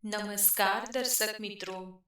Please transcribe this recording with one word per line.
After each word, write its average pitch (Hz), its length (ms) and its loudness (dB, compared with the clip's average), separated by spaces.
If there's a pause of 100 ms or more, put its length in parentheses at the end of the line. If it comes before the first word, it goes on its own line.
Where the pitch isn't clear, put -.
નમસ્કાર 208 880 2
દર્શક 220 500 0
મિત્રો 185 680 -10